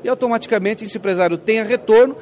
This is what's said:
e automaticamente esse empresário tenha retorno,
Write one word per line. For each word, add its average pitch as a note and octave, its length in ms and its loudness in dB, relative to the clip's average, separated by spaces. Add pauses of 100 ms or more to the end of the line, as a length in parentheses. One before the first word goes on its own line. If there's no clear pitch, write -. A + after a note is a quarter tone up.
e - 60 -6
automaticamente A3+ 760 -2
esse G#3 140 -10
empresário F3+ 400 -2
tenha A3 240 -2
retorno, A#3+ 600 2